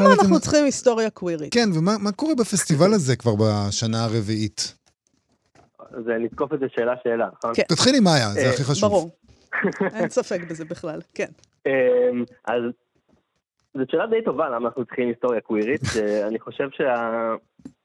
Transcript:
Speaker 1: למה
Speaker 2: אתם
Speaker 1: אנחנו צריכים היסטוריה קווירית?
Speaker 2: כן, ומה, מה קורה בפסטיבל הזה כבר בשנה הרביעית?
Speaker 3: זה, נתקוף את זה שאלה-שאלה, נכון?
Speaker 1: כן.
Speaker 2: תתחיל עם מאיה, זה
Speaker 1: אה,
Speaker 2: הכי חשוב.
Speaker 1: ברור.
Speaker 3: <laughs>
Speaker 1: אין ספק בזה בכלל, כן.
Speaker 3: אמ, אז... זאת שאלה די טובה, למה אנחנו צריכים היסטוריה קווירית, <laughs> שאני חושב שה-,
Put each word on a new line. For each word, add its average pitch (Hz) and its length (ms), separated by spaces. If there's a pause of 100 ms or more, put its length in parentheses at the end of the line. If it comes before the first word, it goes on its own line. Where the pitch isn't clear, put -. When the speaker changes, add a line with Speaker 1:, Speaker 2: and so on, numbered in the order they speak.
Speaker 1:
למה - 80
Speaker 2:
אתם 403 80
Speaker 1:
אנחנו 202 180
צריכים 294 240
היסטוריה 226 460
קווירית? 170 440
Speaker 2:
כן, 233 200
ומה, 185 260
מה 202 120
קורה 311 220
בפסטיבל 185 600
הזה 131 220
כבר 113 220
בשנה 110 640
הרביעית? 110 720 (1300)
Speaker 3:
זה, 113 140
נתקוף 120 360
את 135 60
זה 131 140
שאלה-שאלה, 117 540 (100)
נכון? 117 160
Speaker 1:
כן. 113 140
Speaker 2:
תתחיל 247 260
עם 247 100
מאיה, 139 260
זה 104 100
Speaker 1:
אה, 131 100
Speaker 2:
הכי 131 140
חשוב. 196 260
Speaker 1:
ברור. 170 200 (440)
Speaker 3:
<laughs> 190 440
Speaker 1:
אין 170 120
ספק 202 300 (100)
בזה 160 140
בכלל, 165 360 (140)
כן. 196 140 (380)
Speaker 3:
אמ, 123 580 (200)
אז... 120 180 (1120)
זאת 131 160
שאלה 170 160
די 226 180
טובה, 156 240
למה 117 200
אנחנו 117 160
צריכים 123 240
היסטוריה 120 320
קווירית, 113 480
<laughs> - 60
שאני 107 440
חושב 139 320
שה-, 117 640 (500)